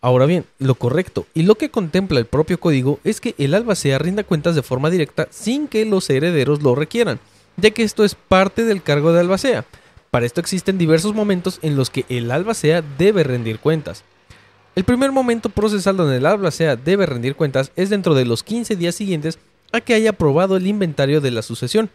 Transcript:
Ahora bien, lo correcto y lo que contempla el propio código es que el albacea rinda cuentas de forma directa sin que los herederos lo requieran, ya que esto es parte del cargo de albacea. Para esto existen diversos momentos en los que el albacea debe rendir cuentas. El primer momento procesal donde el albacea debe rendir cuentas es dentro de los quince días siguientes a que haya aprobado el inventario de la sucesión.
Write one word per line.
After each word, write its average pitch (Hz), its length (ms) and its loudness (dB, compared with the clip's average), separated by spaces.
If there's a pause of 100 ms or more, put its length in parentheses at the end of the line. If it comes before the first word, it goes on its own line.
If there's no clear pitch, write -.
Ahora 127 220 4
bien, 165 220 2 (120)
lo 131 180 0
correcto 135 580 -2
y 160 80 2
lo 202 140 6
que 302 120 -6
contempla 185 500 -2
el 117 60 0
propio 156 340 -2
código 143 460 0
es 214 160 -2
que 233 160 -6
el 139 160 0
albacea 185 460 0
rinda 185 260 -4
cuentas 170 300 0
de 143 80 0
forma 131 260 -2
directa 170 400 -2
sin 277 400 -4
que 220 160 0
los 202 240 -2
herederos 147 540 0
lo 131 120 4
requieran, 156 460 -2 (380)
ya 208 140 4
que 233 100 -2
esto 214 200 0
es - 120 2
parte 190 500 0
del 202 180 0
cargo 147 300 2
de 170 80 4
albacea. 185 460 0 (440)
Para 120 140 0
esto 120 160 -4
existen 190 380 -4
diversos 165 340 2
momentos 196 480 -2
en 151 160 -2
los 131 140 0
que - 180 -4
el 120 220 -4
albacea 165 520 0 (140)
debe 185 280 4
rendir 120 340 -4
cuentas. 151 440 -2 (720)
El 185 100 0
primer 254 280 2
momento 240 380 0
procesal 202 480 0
donde 147 180 2
el 127 80 0
albacea 160 520 0
debe 175 280 0
rendir 131 320 -4
cuentas 135 400 -2
es 190 140 0
dentro 185 240 2
de 131 100 4
los 117 180 -2
quince 226 340 -4
días 170 180 -2
siguientes 165 440 -4 (320)
a 233 120 -2
que - 100 0
haya 220 200 4
aprobado 180 440 2
el 185 100 0
inventario 156 540 0
de 139 100 0
la 117 120 -4
sucesión. 151 520 -2